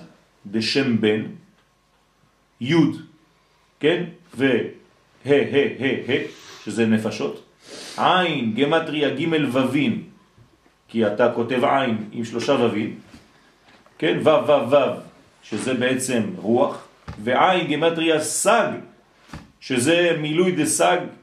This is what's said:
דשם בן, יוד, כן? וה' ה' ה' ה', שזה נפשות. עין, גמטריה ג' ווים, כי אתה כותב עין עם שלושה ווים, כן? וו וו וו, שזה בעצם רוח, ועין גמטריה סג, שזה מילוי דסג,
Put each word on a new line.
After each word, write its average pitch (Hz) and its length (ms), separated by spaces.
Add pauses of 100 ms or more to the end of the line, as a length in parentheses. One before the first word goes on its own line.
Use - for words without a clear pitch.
(460)
דשם 110 540
בן, 107 220 (1400)
יוד, 160 360 (840)
כן? 175 240 (300)
וה' 127 140 (800)
ה' 127 40
ה' 127 840
ה', 143 40 (480)
שזה 110 220
נפשות. 110 560 (540)
עין, 147 580
גמטריה 147 560
ג' 131 120 (280)
ווים, 123 540 (840)
כי 113 180
אתה 113 280
כותב 120 300
עין 127 480
עם 120 120
שלושה 113 280
ווים, 110 460 (1000)
כן? 170 240
וו 135 80 (160)
וו 131 240
וו, 143 80 (640)
שזה 117 320
בעצם 123 480 (140)
רוח, 107 480 (400)
ועין 156 480
גמטריה 160 480
סג, 208 480 (920)
שזה 160 600
מילוי 160 320
דסג, 165 440 (260)